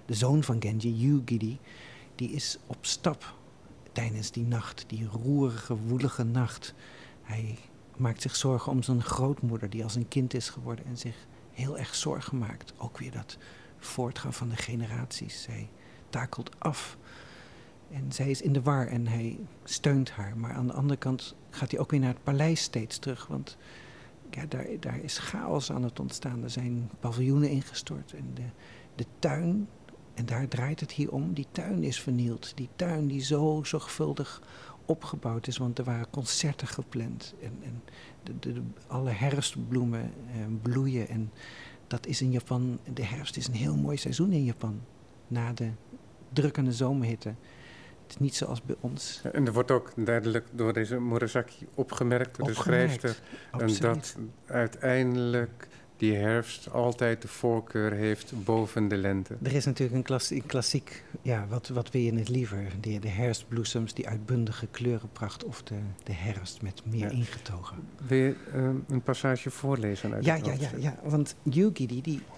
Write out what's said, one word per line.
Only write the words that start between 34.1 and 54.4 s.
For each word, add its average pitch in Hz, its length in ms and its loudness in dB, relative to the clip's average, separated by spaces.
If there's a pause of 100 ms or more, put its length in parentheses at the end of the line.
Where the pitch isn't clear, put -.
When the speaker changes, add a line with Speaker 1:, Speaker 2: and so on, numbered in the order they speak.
Speaker 1:
opgebouwd 120 640 -2
is, 127 100 -2
want 123 220 -2
er 123 60 -2
waren 117 260 -2
concerten 139 560 0
gepland. 120 760 -6
En, 113 200 -10
en 120 200 -8 (400)
de, - 160 -8
de, 123 140 -2
de, 120 100 -4 (240)
alle 131 240 0
herfstbloemen, 123 920 2 (320)
eh, 113 80 -4 (220)
bloeien. 123 460 2
En 110 220 -2 (560)
dat - 200 -4
is - 160 -2
in 131 80 4
Japan, 123 480 0 (160)
de 123 100 -4
herfst 117 320 -6
is 127 100 -4
een 131 80 0
heel 147 220 2
mooi 143 200 2
seizoen 165 360 2
in 147 120 6
Japan. 113 360 0 (480)
Na 120 240 0
de 113 180 -2 (640)
drukkende 135 400 4
zomerhitte. 120 560 2 (760)
Het - 180 -6
is 143 60 4
niet 139 100 0
zoals - 260 -2
bij 131 180 -2
ons. - 420 -6
Speaker 2:
Ja, - 80 -2
en 139 160 4
er 113 60 4
wordt 123 180 4
ook 127 260 4
duidelijk 117 560 2
door 117 200 2
deze 113 280 0
Murasaki 117 760 0
opgemerkt, 123 640 2
door - 100 0
de 117 60 2
Speaker 1:
Opgemerkt. 165 480 6
Speaker 2:
schrijfster. 117 240 -2 (280)
En 127 80 -2
Speaker 1:
Absoluut. 110 200 4
Speaker 2:
dat 120 360 2 (300)